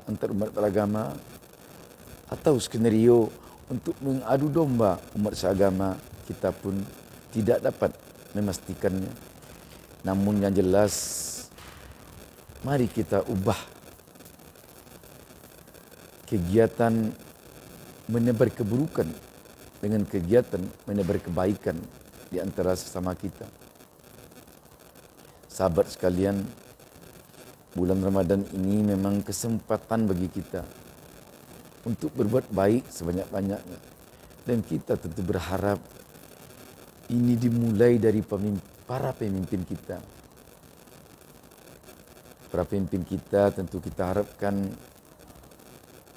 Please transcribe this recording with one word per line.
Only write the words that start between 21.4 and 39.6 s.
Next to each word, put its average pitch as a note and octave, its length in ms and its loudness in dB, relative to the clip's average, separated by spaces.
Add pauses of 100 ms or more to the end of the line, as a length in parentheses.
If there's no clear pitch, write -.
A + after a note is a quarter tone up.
di F2 80 -4
antara F2+ 400 -2
sesama F2+ 400 -6
kita. G2 320 -12 (2000)
Sahabat F#2 400 2
sekalian, F#2+ 480 2 (1400)
bulan F2+ 240 2
Ramadan G2 560 2
ini G2+ 400 2
memang G2 320 0
kesempatan A2 800 -2
bagi F#2 240 0
kita F2+ 320 -8 (1200)
untuk C3+ 320 -4
berbuat A#2+ 320 0
baik G#2 400 2
sebanyak-banyaknya. F#2+ 880 -6 (640)
Dan A#2+ 160 0
kita - 400 -2
tentu F#2+ 240 -8
berharap F#2 560 0 (1400)
ini A#2+ 240 4
dimulai A#2 560 4
dari G#2+ 320 4
pemim-, G2+ 320 -2 (320)
para C3 240 -4
pemimpin F#2+ 480 -4